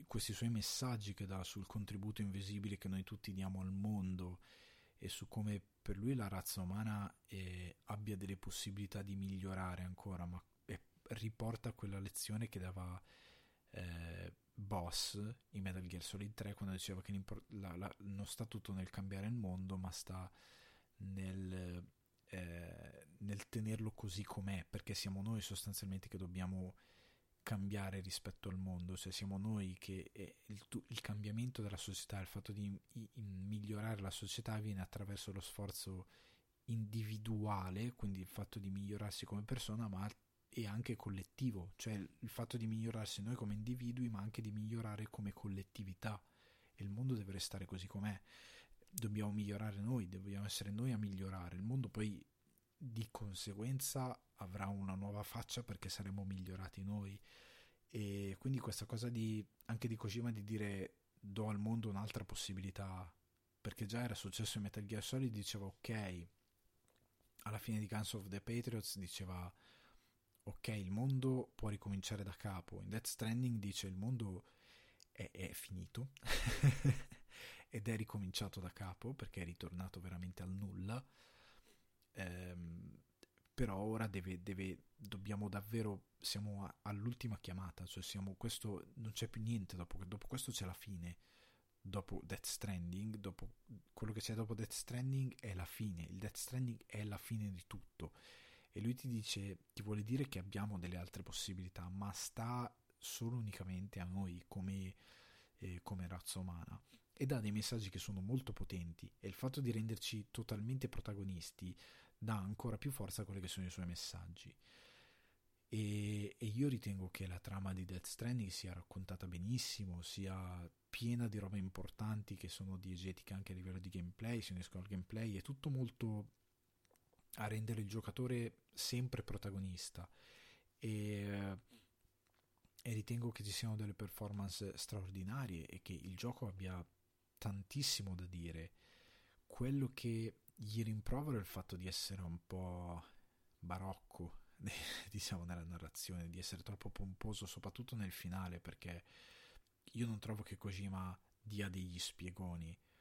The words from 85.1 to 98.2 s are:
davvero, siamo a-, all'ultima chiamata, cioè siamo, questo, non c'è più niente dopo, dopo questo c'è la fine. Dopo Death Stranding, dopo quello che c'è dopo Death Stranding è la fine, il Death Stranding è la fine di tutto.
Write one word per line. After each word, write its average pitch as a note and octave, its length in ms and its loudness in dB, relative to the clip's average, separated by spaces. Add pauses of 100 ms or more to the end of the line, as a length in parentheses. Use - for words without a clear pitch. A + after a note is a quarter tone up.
davvero, G2+ 600 0 (120)
siamo G2+ 460 0
a-, - 180 -8
all'ultima G#2+ 560 0
chiamata, F2+ 460 -4
cioè F2+ 160 -4
siamo, F#2+ 340 -2
questo, - 600 -2
non A2 160 -2
c'è A2+ 160 0
più - 140 -2
niente A2 340 2
dopo, F2+ 280 -2
dopo G2+ 240 -4
questo C3 240 0
c'è - 140 0
la F#2 80 0
fine. F2 440 -4 (640)
Dopo G2 440 0
Death G2+ 220 -4
Stranding, G2 720 0
dopo G2 380 -4 (380)
quello G#2+ 180 2
che G#2+ 100 0
c'è - 120 0
dopo A2 200 2
Death A2 180 0
Stranding C3 640 2
è G#2 180 -2
la F2+ 120 0
fine, F2+ 380 0
il - 140 -4
Death G#2 200 -2
Stranding B2+ 480 0
è G#2 180 -2
la G#2 140 0
fine G#2+ 320 2
di F2+ 180 -2
tutto. - 460 -6 (580)